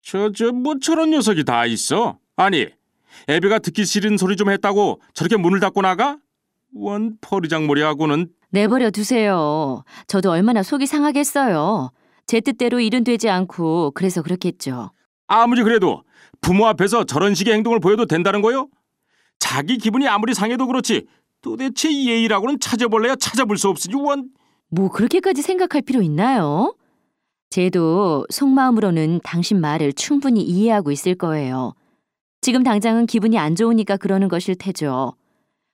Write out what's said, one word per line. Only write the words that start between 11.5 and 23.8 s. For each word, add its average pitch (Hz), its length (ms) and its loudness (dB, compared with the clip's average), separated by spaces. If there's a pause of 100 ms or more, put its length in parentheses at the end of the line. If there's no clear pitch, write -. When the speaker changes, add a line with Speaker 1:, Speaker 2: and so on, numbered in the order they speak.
Speaker 2:
제 233 140 2
뜻대로 247 400 -2
일은 233 240 0
되지 226 240 0
않고 175 640 -2
그래서 180 280 -2
그렇겠죠. 151 720 -6 (380)
Speaker 1:
아무리 240 340 4
그래도 196 400 2 (380)
부모 196 260 2
앞에서 208 380 2
저런 170 320 0
식의 208 180 2
행동을 226 240 0
보여도 208 280 2
된다는 190 360 0
거요? 262 260 0 (680)
자기 143 400 -4
기분이 226 300 0
아무리 220 260 0
상해도 233 320 -2
그렇지, 240 400 -2 (340)
도대체 262 480 -4
이 277 200 0
예의라고는 226 500 0
찾아볼래야 226 560 0
찾아볼 220 440 -2
수 202 100 0
없으니 185 260 -4